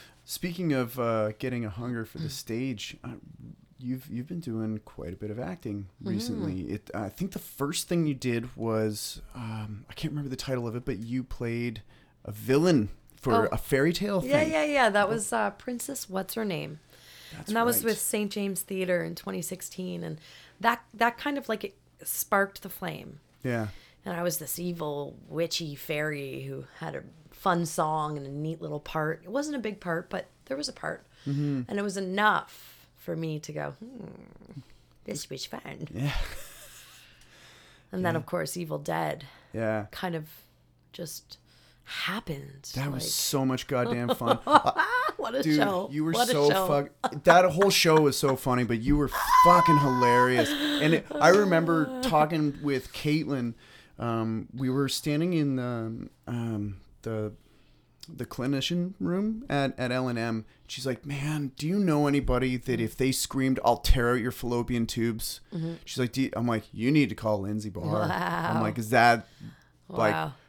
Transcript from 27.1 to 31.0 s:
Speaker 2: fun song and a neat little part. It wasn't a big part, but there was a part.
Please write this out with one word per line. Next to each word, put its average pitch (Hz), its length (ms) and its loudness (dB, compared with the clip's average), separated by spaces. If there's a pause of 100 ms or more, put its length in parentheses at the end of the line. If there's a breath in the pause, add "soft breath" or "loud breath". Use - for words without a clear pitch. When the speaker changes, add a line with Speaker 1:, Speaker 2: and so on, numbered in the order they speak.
Speaker 2:
fun 175 340 0
song 156 500 -2
and 139 100 -8
a 135 40 -10
neat 156 320 -6
little 151 160 -6
part. 156 460 -4
It 180 60 -14
wasn't 285 260 -4
a - 20 -4
big 208 220 -6
part, 175 300 -4
but 185 160 -8 (200)
there - 100 -6
was 147 120 -6
a - 40 -10
part. - 320 -8 (220 soft breath)